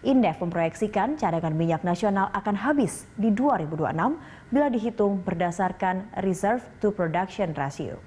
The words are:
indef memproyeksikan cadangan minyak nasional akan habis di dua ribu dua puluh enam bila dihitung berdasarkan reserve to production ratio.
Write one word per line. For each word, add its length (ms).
indef 400
memproyeksikan 720
cadangan 400
minyak 320
nasional 480
akan 240
habis 560
di 160
dua 240
ribu 240
dua 160
puluh 0
enam 180
bila 160
dihitung 560
berdasarkan 880
reserve 320
to 80
production 640
ratio. 520